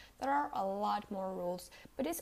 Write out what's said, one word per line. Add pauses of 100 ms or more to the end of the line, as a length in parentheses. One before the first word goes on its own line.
(180)
There
are
a
lot
more
rules, (260)
but
these